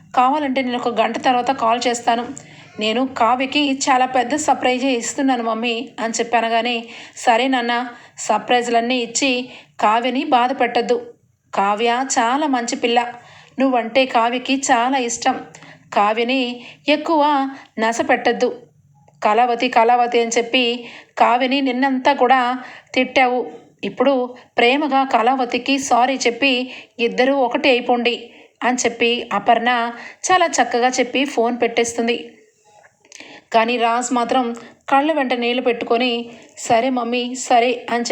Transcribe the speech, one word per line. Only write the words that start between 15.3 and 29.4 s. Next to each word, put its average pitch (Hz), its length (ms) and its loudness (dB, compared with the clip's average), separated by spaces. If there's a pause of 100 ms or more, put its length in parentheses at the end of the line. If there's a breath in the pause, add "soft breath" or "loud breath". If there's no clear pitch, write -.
కావ్యని 240 720 0 (220 loud breath)
ఎక్కువ 294 640 2 (280 loud breath)
నస 226 200 0 (100)
పెట్టద్దు. 247 480 0 (680)
కళావతి, 240 440 2
కళావతి 240 520 2
అని 233 180 0
చెప్పి 240 500 0 (300 loud breath)
కావ్యని 247 420 2
నిన్నంతా 262 520 0
కూడా 254 460 2 (360 loud breath)
తిట్టావు. 254 560 2 (340)
ఇప్పుడు 247 500 0 (240 loud breath)
ప్రేమగా 269 460 2
కళావతికి 254 760 0
సారీ 262 380 2
చెప్పి 254 540 0 (280 loud breath)
ఇద్దరూ 233 380 2
ఒకటే 269 340 0
అయిపోండి" 240 600 0 (320 loud breath)
అని 247 140 0
చెప్పి 240 560 -2
అపర్ణ 233 600 0 (400 loud breath)